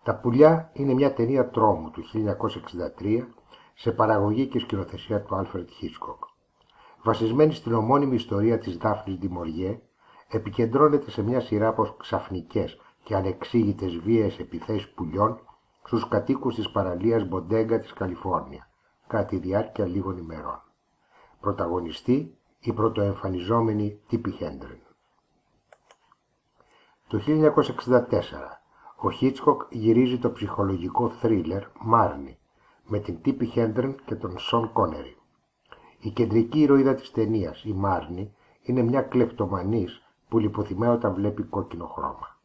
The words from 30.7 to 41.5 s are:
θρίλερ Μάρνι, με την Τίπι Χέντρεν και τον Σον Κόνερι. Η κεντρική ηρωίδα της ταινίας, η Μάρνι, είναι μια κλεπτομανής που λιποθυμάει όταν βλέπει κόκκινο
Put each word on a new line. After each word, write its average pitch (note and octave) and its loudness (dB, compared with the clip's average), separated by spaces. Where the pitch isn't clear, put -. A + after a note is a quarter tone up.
θρίλερ G2 0
Μάρνι, F#2+ 0
με G#2 -4
την F2 -8
Τίπι B2 0
Χέντρεν A#2+ 0
και A2+ -6
τον F2+ -10
Σον A#2 -2
Κόνερι. D#2 -2
Η A2 -6
κεντρική A2+ 2
ηρωίδα C#3 6
της - -10
ταινίας, G#2+ -2
η G#2+ -4
Μάρνι, F#2+ -2
είναι B2+ 0
μια B2 2
κλεπτομανής G2+ 0
που A2+ 2
λιποθυμάει G#2 0
όταν A#2 2
βλέπει G2+ -2
κόκκινο E2+ -6